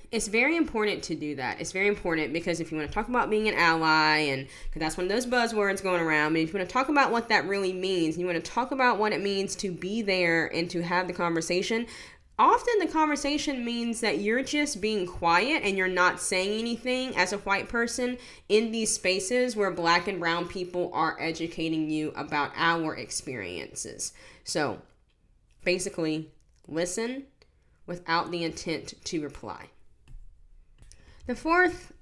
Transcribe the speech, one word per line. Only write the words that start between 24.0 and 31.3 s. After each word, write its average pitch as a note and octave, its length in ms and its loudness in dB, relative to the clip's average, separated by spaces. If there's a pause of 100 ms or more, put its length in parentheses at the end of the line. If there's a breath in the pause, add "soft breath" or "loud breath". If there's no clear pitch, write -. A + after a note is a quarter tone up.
So, B2+ 380 -2 (840)
basically, E3+ 680 -2 (340)
listen A3 600 -4 (600)
without F3 440 -2
the E3+ 120 -4
intent - 520 -6 (100)
to D#3+ 180 -4
reply. C#3 460 -12 (1600 soft breath)
The B3 80 -4